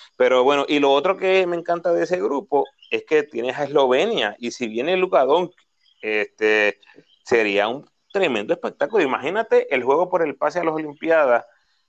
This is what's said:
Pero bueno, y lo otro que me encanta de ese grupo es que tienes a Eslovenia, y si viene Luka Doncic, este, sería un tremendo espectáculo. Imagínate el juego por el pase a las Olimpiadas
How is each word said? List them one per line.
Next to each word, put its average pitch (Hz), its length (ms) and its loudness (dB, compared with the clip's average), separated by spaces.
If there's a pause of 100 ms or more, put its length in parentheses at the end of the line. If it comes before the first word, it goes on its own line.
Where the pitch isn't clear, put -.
(180)
Pero 127 240 4
bueno, 139 260 2
y 147 120 2
lo 139 120 4
otro 180 240 2
que 185 300 0
me 175 100 -4
encanta 170 360 -4
de 170 100 0
ese 180 180 -2
grupo 202 460 -2 (240)
es 113 140 -4
que 151 180 2
tienes 127 340 -6
a 147 80 -6
Eslovenia, 139 760 0
y 120 100 -6
si 123 160 -8
viene 127 300 -4
Luka 185 280 2
Doncic, 165 320 0 (460)
este, 107 760 0 (420)
sería 104 460 0
un 131 200 -8 (240)
tremendo 139 400 -2
espectáculo. 156 520 -2
Imagínate 175 680 -2
el 127 120 0
juego 160 260 0
por 180 120 0
el 156 120 -4
pase 151 240 -4
a 170 60 -2
las 160 100 -2
Olimpiadas 151 720 0 (420)